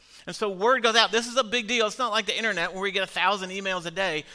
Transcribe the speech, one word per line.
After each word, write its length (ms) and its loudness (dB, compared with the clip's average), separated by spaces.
And 80 -8
so 160 -2
word 320 2
goes 140 4
out. 160 6
This 160 0
is 80 -8
a 80 2
big 240 -2
deal. 180 2
It's 140 -6
not 100 0
like 160 0
the 100 -2
internet 360 -2
where 100 -8
we 80 0
get 140 -2
a 20 -4
thousand 440 0
emails 360 -4
a 60 -6
day. 320 -2